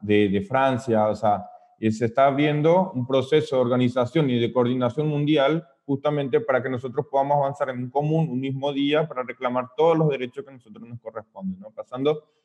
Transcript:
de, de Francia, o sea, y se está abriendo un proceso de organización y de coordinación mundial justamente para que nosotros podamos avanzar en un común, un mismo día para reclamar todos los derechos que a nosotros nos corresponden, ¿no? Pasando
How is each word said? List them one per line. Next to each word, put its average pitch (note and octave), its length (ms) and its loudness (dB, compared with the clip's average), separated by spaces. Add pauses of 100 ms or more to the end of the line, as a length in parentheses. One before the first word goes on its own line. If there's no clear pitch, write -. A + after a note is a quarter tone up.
de, G#2 280 4
de F#2+ 140 0
Francia, A#2+ 680 0
o G#2 80 0
sea, G#2 280 0 (360)
y A2 100 0
se A2 160 -2
está C3+ 200 4
abriendo D3+ 680 2
un B2 160 -6
proceso C3+ 480 0
de B2+ 60 4
organización B2 680 2
y B2 80 2
de A#2 140 0
coordinación B2+ 560 0
mundial D3 580 0 (180)
justamente C#3+ 560 0
para B2+ 220 0
que C3 80 -4
nosotros B2+ 400 -6
podamos C#3 280 2
avanzar C#3 320 -2
en B2 80 -8
un B2 120 -8
común, D3+ 400 0
un B2 80 -4
mismo C3+ 340 -4
día C#3+ 360 0
para B2+ 160 -8
reclamar B2 520 -4
todos D#3+ 220 4
los D#3 100 2
derechos C3 360 -4
que C3+ 60 -20
a C3+ 40 -20
nosotros A2+ 340 -20
nos A#2+ 120 -16
corresponden, G2 580 -10
¿no? - 140 -20
Pasando C#3 500 -4 (220)